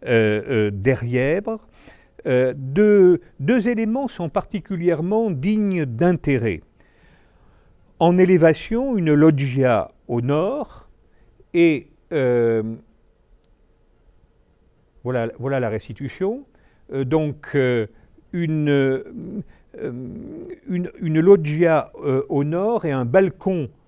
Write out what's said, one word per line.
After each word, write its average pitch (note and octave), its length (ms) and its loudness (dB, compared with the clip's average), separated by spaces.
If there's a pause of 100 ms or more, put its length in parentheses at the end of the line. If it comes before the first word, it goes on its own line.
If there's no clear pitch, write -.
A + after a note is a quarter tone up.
euh, A2 420 2
euh, A2 240 0
derrière. B2 680 -2 (840)
Euh, E3+ 300 0
deux, F3+ 640 4 (180)
deux G#3+ 300 0
éléments A3+ 400 -2
sont E3+ 220 -8
particulièrement F3+ 1000 -2
dignes F#3+ 540 -2
d'intérêt. B2 760 0 (1400)
En F3 160 4
élévation, F#3 800 2
une D#3+ 160 2
loggia C3+ 800 2 (160)
au A#2+ 140 -2
nord F3+ 680 -4 (640)
et, E3 380 2 (220)
euh, A#2+ 500 0 (2500)
voilà, A#2+ 240 -4 (100)
voilà C3+ 220 -4
la A#2+ 80 -2
restitution. C#3+ 760 -8 (480)
Euh, C3+ 120 -4
donc, D3+ 500 -4
euh, B2 320 0 (460)
une... D#3 360 -2
Euh, C3+ 360 0 (1600)
une, F3+ 220 -6 (100)
une D#3 200 0
loggia, D#3+ 720 4 (120)
euh, C3+ 240 0
au C#3+ 160 0
nord F#3+ 400 -2
et D#3+ 60 -2
un C3 160 -2
balcon F3+ 640 0 (180)